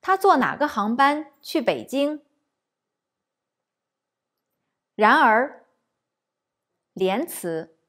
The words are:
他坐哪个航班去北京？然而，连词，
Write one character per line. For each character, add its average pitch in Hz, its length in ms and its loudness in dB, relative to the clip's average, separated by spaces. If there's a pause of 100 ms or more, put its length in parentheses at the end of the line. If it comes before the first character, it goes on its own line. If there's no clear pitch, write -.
他 381 160 -2
坐 381 220 4
哪 180 180 -2
个 294 100 -2
航 226 300 -4
班 294 440 0
去 - 220 -4
北 156 240 -2
京？ 285 400 -4 (2750)
然 226 240 4
而， 247 480 0 (1200)
连 190 340 -2
词， 165 520 -10 (100)